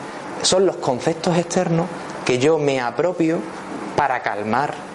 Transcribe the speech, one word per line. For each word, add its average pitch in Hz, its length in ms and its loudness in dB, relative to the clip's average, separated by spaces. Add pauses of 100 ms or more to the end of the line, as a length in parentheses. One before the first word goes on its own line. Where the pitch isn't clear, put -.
(420)
Son 190 220 4
los 165 120 2
conceptos 165 600 0
externos 170 500 2 (380)
que 123 140 2
yo 151 200 6
me 139 220 2
apropio 160 580 0 (580)
para 131 260 2
calmar 113 720 -2